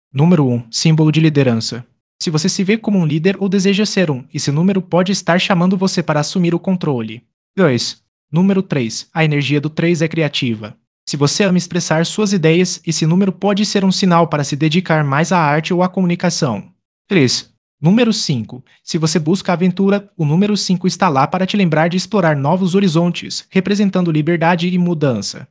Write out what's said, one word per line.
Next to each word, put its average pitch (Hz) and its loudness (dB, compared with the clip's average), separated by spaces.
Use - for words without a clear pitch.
número 151 4
um, 120 0
símbolo 156 2
de 156 2
liderança. 123 0
Se - -4
você 156 -2
se 190 -2
vê 208 2
como 202 0
um 170 2
líder 160 0
ou 196 -2
deseja 196 2
ser 180 0
um, 127 -6
esse 147 -4
número 185 2
pode 185 0
estar 180 0
chamando 185 2
você 190 -2
para 151 -2
assumir 170 -2
o 170 0
controle. 135 -4
Dois, 143 0
número 190 2
três, 131 -4
a 165 0
energia 147 0
do 151 -4
três 165 0
é 165 0
criativa. 127 -4
Se - -6
você 143 2
ama 180 2
expressar 170 -2
suas 208 -2
ideias, 175 2
esse 165 -2
número 185 2
pode 202 0
ser 196 0
um 190 4
sinal 170 2
para 147 -2
se 143 -6
dedicar 156 0
mais 143 0
à 185 2
arte 156 0
ou 175 2
à 180 2
comunicação. 175 -2
Três, 143 0
número 214 2
cinco, 123 -4
se - -6
você 160 0
busca 175 -2
aventura, 196 0
o 170 -4
número 190 2
cinco 185 -2
está 180 0
lá 139 2
para 185 -2
te 208 -2
lembrar 165 2
de 175 -2
explorar 175 0
novos 170 0
horizontes, 170 0
representando 190 0
liberdade 165 0
e 180 -2
mudança. 147 -2